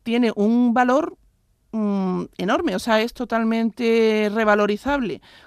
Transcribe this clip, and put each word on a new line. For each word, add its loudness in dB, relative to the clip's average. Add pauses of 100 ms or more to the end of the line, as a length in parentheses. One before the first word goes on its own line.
tiene 0
un 2
valor, 0 (560)
mm, -2 (140)
enorme, -2
o -2
sea, 0
es -2
totalmente 0
revalorizable 0 (240)